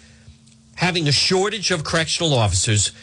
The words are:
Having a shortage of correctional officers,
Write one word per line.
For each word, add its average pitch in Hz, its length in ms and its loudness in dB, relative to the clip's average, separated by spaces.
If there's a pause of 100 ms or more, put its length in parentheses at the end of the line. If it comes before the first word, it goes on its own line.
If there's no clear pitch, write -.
(760)
Having 175 320 -2
a 147 40 2
shortage 190 580 0
of 170 140 -2
correctional 160 500 -2
officers, 104 680 2